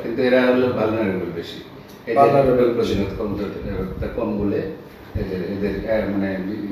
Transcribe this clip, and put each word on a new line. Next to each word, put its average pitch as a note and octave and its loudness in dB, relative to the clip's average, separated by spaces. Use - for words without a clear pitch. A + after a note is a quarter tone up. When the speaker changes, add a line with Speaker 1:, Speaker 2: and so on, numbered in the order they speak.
Speaker 1:
কিন্তু A#2 -4
এরা B2+ 4
হলো B2+ 4
vulnerable G#2+ 0
বেশি। - -10
এদের A#2 -2
Speaker 2:
ভালনারেবল C#3 6
Speaker 1:
রোগ B2 6
Speaker 2:
বেশি। A2+ 2
Speaker 1:
প্রতিরোধ G2+ -2
কম, G2+ -2
এদের G2 -6
কম G#2+ -2
বলে G2+ 0
এদের, F#2 -4
এদের, G2 -2
আহ, G2+ 0
মানে F#2+ 0